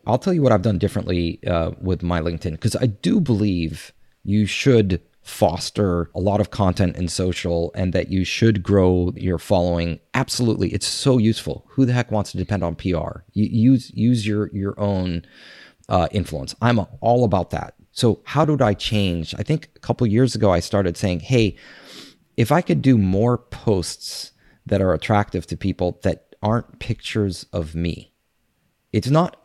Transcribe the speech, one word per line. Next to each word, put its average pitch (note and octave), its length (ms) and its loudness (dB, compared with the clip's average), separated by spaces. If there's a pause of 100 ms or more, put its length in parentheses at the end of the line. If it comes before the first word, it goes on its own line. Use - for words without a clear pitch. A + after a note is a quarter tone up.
I'll A#2+ 140 0
tell F#3+ 120 -2
you E3 120 2
what B2 80 4
I've G2+ 100 4
done G2+ 160 0
differently, F2 680 -2
uh, E2+ 240 0 (100)
with F#2 220 -2
my E2+ 180 0
LinkedIn, E2 380 -4
'cause - 200 -2
I C3 60 2
do B2 340 0
believe F#2+ 720 0 (320)
you G#2 220 0
should G2+ 560 2 (220)
foster F2 920 -2
a F#2 60 -6
lot G2+ 200 0
of G#2 120 -2
content F#2 460 0
in F2 100 -4
social E2+ 640 -2
and F#2 200 -2
that F2+ 180 -2
you F#2+ 120 0
should G#2+ 380 2
grow F2+ 540 4
your F2 240 -2
following. F2 600 0 (140)
Absolutely. A#2 560 0
It's - 180 -4
so C3+ 300 2
useful. - 520 0
Who C3 160 0
the B2 80 0
heck B2 180 -2
wants G#2+ 200 -2
to F#2+ 60 -8
depend F#2 260 -4
on E2+ 120 -4
P F#2 180 -4
R? D#2+ 400 -6
You, G#2 120 0
use, A#2+ 500 2
use A2+ 320 2
your, G#2 260 -2
your G2 260 -6
own, F#2 460 -2 (640)
uh, F2+ 220 2
influence. E2 500 -4
I'm A#2 180 4 (200)
all A#2+ 240 2
about F#2 280 0
that. - 240 -8 (160)
So - 340 2
how D3+ 200 0
did D3 160 0
I G#2+ 120 4
change? F2+ 640 -2
I G#2 60 -6
think - 320 -4
a - 40 -20
couple - 280 -2
years A2+ 280 2
ago, G#2+ 160 4
I F2 80 4
started F#2 380 0
saying, F2+ 240 -2
"Hey, A#2 340 2 (800)
if A#2 160 2
I E3+ 100 4
could D#3 200 0
do B2+ 160 6
more G#2 400 4
posts - 920 -4 (340)
that G2 160 0
are F#2 120 2
attractive G2+ 540 0
to D#2+ 100 -8
people F2+ 460 -2
that - 400 -6
aren't A2+ 360 -2
pictures - 760 -4
of D#2+ 200 -6
me." E2+ 380 -6 (800)
It's G#2+ 180 -2
not D#3+ 340 2